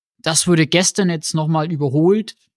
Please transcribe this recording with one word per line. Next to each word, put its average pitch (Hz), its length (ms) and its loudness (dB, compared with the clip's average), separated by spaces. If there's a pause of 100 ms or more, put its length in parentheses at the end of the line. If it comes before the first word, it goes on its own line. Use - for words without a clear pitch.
(220)
Das 156 240 -2
wurde 160 200 4
gestern 180 440 0
jetzt 160 240 -6
noch 156 140 -2
mal 160 240 -2
überholt, 160 640 0 (200)